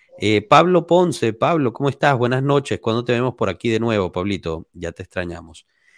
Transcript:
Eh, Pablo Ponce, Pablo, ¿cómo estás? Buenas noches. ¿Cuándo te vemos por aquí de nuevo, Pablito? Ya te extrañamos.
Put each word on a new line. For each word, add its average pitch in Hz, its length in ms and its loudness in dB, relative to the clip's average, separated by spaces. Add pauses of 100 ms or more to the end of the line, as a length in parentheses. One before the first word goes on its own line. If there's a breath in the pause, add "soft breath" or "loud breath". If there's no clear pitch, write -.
(180)
Eh, 104 240 2
Pablo 165 460 4
Ponce, 170 460 2
Pablo, 139 400 0
¿cómo 139 160 -2
estás? 139 280 0
Buenas 123 240 0
noches. 143 380 0
¿Cuándo 117 260 -2
te 127 80 0
vemos 120 220 -2
por 104 140 -2
aquí 95 200 -4
de 110 100 0
nuevo, 107 320 0
Pablito? 90 600 -6
Ya 85 200 -10
te - 100 -14
extrañamos. 85 640 -12 (300)